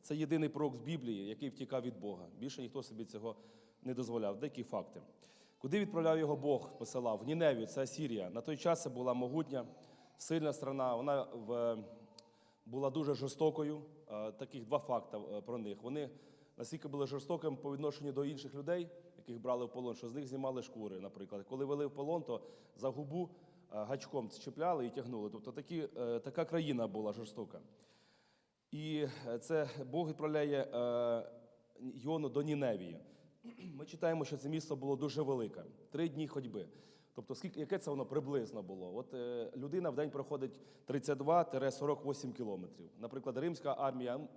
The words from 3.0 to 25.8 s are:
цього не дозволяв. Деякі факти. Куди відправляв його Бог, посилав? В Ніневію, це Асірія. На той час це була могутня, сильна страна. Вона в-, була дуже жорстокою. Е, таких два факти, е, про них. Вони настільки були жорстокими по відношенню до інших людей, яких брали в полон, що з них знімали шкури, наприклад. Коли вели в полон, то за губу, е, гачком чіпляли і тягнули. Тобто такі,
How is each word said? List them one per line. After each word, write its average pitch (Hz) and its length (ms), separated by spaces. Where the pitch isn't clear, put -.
цього 107 300
не 127 100
дозволяв. 113 460
Деякі 127 240
факти. 92 380
Куди 156 220
відправляв 165 400
його 147 160
Бог, 135 420
посилав? 117 420
В 107 80
Ніневію, 143 400
це 143 140
Асірія. 120 480
На 113 120
той 151 160
час 165 260
це 143 60
була 123 240
могутня, 127 520
сильна 156 360
страна. 131 420
Вона 139 280
в-, 117 540
була 135 240
дуже 143 240
жорстокою. 151 680
Е, 107 200
таких 123 340
два 147 140
факти, 117 380
е, 104 240
про 120 160
них. 104 260
Вони 139 260
настільки 156 300
були 139 200
жорстокими 143 480
по 143 180
відношенню 143 380
до 139 140
інших 139 300
людей, 170 340
яких 117 240
брали 123 240
в 120 60
полон, 123 240
що 120 140
з 120 60
них 143 120
знімали 131 340
шкури, 104 380
наприклад. 98 500
Коли 131 160
вели 143 200
в 135 60
полон, 147 320
то 123 180
за 127 140
губу, 151 400
е, 107 100
гачком 123 460
чіпляли 143 560
і 120 40
тягнули. 113 400
Тобто 110 220
такі, 151 360